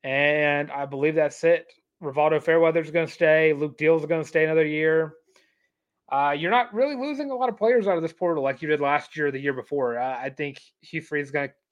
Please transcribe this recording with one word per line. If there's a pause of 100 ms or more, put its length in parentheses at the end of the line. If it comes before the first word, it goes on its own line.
And
I
believe
that's
it. (300)
Rivaldo
Fairweather's
gonna
stay.
Luke
Deal's
gonna
stay
another
year. (920)
Uh,
you're
not
really
losing
a
lot
of
players
out
of
this
portal
like
you
did
last
year
or
the
year
before.
Uh,
I
think (200)
Hugh
Freeze
is
gonna (220)